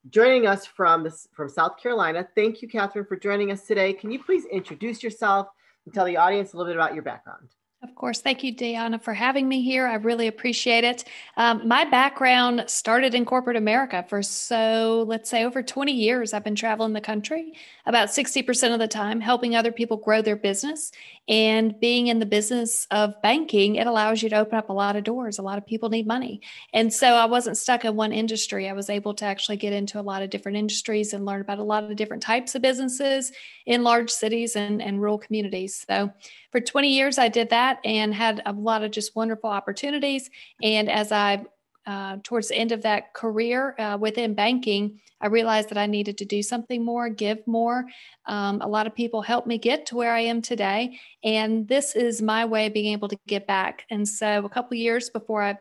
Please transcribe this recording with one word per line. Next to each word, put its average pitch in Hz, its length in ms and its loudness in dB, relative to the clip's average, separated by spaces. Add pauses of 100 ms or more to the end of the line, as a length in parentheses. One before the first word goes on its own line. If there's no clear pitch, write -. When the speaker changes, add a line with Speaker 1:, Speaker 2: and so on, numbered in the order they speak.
(100)
Speaker 1:
joining 240 360 6
us 196 200 2
from 165 380 2
the, 160 280 -10
from 147 160 -8
South 165 300 0
Carolina. 180 560 -2
Thank 220 260 2
you, 233 80 -14
Catherine, 202 380 -4
for 190 100 -6
joining 202 340 0
us 196 160 -6
today. 196 280 2
Can 208 160 -10
you 262 120 -6
please 359 220 2
introduce 196 580 -8
yourself 202 460 0 (360)
and 160 100 -16
tell 190 100 2
the 175 140 0
audience 190 340 2
a 170 60 -16
little 175 120 -4
bit 165 60 -4
about 160 160 2
your 156 100 -8
background? - 460 -14 (320)
Speaker 2:
Of 254 140 -20
course. 240 260 -6
Thank 262 220 -2
you, 262 100 -4
Deanna, 226 480 -4
for 226 140 -6
having 262 340 0
me 262 140 0
here. 262 240 2
I 240 80 -2
really 233 320 0
appreciate 233 560 2
it. 247 220 0 (320)
Um, 226 320 2
my 262 160 6
background 254 840 4
started 240 480 2
in 247 100 2
corporate 247 320 0
America 214 520 0
for, 202 120 -2
so, 226 840 0
let's 220 240 -4
say, 233 140 2
over 247 180 -2
twenty 277 300 -2
years. 233 420 0
I've 208 80 -4
been 208 140 -2
traveling 220 360 0
the 214 80 -4
country 302 520 -6 (340)
about 220 240 4
sixty 269 320 -2
percent 240 320 2
of 226 60 2
the 220 80 0
time, 214 320 -4
helping 233 340 2
other 233 160 4
people 233 260 -2
grow 214 240 4
their 220 140 2
business. 214 560 -2 (380)
And 220 500 4
being 240 300 2
in 233 100 2
the 226 80 0
business 214 640 0
of 208 320 2
banking, 214 540 4
it - 100 2
allows 220 360 2
you 220 80 0
to 214 80 2
open 214 200 2
up 214 120 -4
a - 20 -4
lot 202 240 0
of 208 80 -4
doors. 226 340 -6
A 196 40 -10
lot 196 160 -6
of 202 80 -12
people 220 220 -4
need 220 180 -2
money. 240 340 -4 (320)
And 226 200 2
so 247 220 6
I 233 120 6
wasn't 240 320 0
stuck 240 260 0
in 220 100 0
one 214 180 0
industry. 214 560 -4
I 196 40 -6
was 196 180 -6
able 202 240 -4
to 208 100 -8
actually 202 340 -4
get 202 140 -2
into 202 280 -4
a - 20 -8
lot 196 200 -6
of 196 80 -8
different 202 260 -6
industries 214 560 -2
and 196 140 -6
learn 196 160 -4
about 202 160 -6
a 208 40 -6
lot 214 220 -2
of 208 100 -8
different 214 300 -6
types 247 320 0
of 240 60 -6
businesses 262 680 0 (360)
in 240 180 2
large 233 260 4
cities 233 460 -2
and, 208 260 -2
and 202 180 -2
rural 208 180 0
communities. 196 680 -6
So 196 240 0 (380)
for 247 100 2
twenty 277 340 2
years, 269 240 2
I 240 100 6
did 226 220 0
that 233 180 4 (160)
and 214 300 0
had 214 320 0
a 208 60 -4
lot 214 300 0
of 214 80 -4
just 214 240 -6
wonderful 220 360 -4
opportunities. 269 800 -4 (320)
And 214 280 2
as 214 220 0
I, 208 320 2 (420)
uh, 196 360 -8
towards 226 260 -4
the - 80 -2
end 226 160 0
of 220 100 -4
that 214 300 0
career, 233 640 -2
uh, 208 220 -2
within 220 320 -2
banking, 208 680 0 (200)
I 208 60 -2
realized 220 420 2
that 208 80 -6
I 208 80 0
needed 208 340 -2
to 208 60 -8
do 208 180 -2
something 233 400 -4
more, 233 280 -4
give 214 360 -4
more. 233 380 0 (400)
Um, 202 380 -2
a - 40 -4
lot 214 200 0
of 220 80 -10
people 233 260 -2
helped 240 260 -2
me 233 120 -2
get 233 280 0
to 240 100 -8
where 233 180 0
I 233 60 2
am 233 200 0
today. 226 580 -2 (240)
And 220 460 0
this 277 260 0
is 233 280 0
my 220 240 2
way 220 200 0
of 214 60 -4
being 208 200 0
able 208 160 -4
to 202 180 -6
give 202 200 -4
back. 190 440 -2
And 208 180 -2
so 208 380 -2
a - 20 -8
couple 247 300 -4
years 233 320 0
before 214 320 -4
I, 202 180 -2